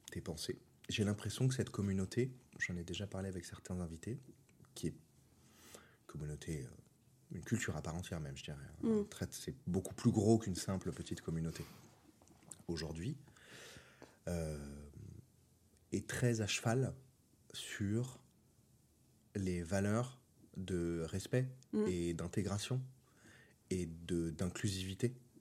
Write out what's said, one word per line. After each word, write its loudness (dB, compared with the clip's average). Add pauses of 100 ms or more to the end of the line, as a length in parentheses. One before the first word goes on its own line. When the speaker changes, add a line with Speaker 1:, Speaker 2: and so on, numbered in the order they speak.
(120)
Speaker 1:
tes -4
pensées. -4 (300)
J'ai 2
l'impression 2
que 2
cette 0
communauté, 2 (260)
j'en 0
ai -4
déjà -4
parlé -2
avec -4
certains -6
invités, -4 (560)
qui -4
est -4
une -20
communauté, -4
euh, -8 (680)
une -6
culture 2
à -4
part -2
entière -2
même, -6
je -10
dirais. -6 (240)
Speaker 2:
Mm. 6
Speaker 1:
Un 2
trait, -4
c'est -8 (120)
beaucoup 0
plus 6
gros 8
qu'une 0
simple -2
petite -6
communauté. -2 (1040)
Aujourd'hui, -2 (1120)
euh, 0 (1300)
est 2
très 4
à 2
cheval 4 (600)
sur -2 (1160)
les 2
valeurs 2 (380)
de 0
respect 2 (240)
Speaker 2:
Mm. 4
Speaker 1:
et 2
d'intégration 0 (920)
et 0 (200)
de, 2
d'inclusivité. 0 (260)